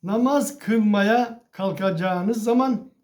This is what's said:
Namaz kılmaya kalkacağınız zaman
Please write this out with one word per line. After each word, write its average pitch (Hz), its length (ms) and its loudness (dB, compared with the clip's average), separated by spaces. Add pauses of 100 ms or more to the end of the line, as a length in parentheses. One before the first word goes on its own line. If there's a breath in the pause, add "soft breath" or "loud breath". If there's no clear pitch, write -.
Namaz 240 560 0
kılmaya 220 920 0
kalkacağınız 190 920 -2
zaman 247 460 0 (140)